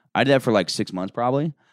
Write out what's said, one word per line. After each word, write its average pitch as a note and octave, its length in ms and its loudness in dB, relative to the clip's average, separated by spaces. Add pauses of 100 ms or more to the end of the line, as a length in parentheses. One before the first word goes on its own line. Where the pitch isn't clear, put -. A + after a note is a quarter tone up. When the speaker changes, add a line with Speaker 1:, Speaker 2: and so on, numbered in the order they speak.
(160)
Speaker 1:
I A#2 80 2
did C3+ 80 2
that C3+ 100 4
for, A#2+ 120 0
like, F#2+ 160 2
six - 240 -6
months F#2 180 -6
probably. C3 360 -2
Speaker 2:
How D#3 40 -6 (200)